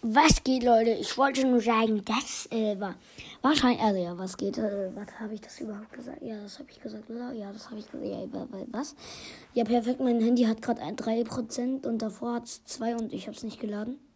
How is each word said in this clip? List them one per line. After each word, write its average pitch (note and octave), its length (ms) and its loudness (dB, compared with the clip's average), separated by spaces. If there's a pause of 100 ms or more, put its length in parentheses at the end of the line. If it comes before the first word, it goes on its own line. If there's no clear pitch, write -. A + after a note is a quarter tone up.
Was C#4 400 6
geht, C4 200 2
Leute? A3+ 280 6
Ich - 260 -2
wollte C4+ 280 4
nur B3 160 6
sagen, A3 440 2
das, - 460 -2
äh, G#3+ 280 0
war G3 160 -6 (460)
wahrscheinlich, B3+ 400 6
also G#3 200 4
ja, F3 160 -4
was F#3 180 -6
geht, G3+ 220 -4
äh, G3+ 380 -2
was, G#3 120 -10 (120)
hab G#3+ 120 -8
ich G#3+ 100 -10
das - 180 -18
überhaupt G#3+ 340 -10
gesagt? B3 300 -14
Ja, G#3+ 180 -8
das G3+ 160 -16
hab D4 120 -16
ich - 100 -20
gesagt, G#3+ 300 -12
oder? A#3+ 240 -8
Ja, G3+ 180 -10
das G#3+ 180 -16
hab A3 80 -12
ich G#3+ 80 -12
gesagt, - 240 -8
ja, G3 100 -6 (140)
wa-, - 160 -8
wa-, F#3+ 220 -10
was? C4 240 -6 (580)
Ja, A#3+ 100 4
perfekt, A#3 360 2
mein A#3+ 200 4
Handy A#3+ 240 6
hat A3 180 2
grad A3+ 180 0
ein, E3 160 -8
drei A3+ 280 0
Prozent B3 640 -4
und A3+ 160 0
davor A#3+ 340 -4
hat's - 300 -8
zwei A#3 300 -2
und A3+ 180 -4
ich - 140 -8
hab's - 160 -10
nicht A3 160 -8
geladen. G#3+ 400 -6 (160)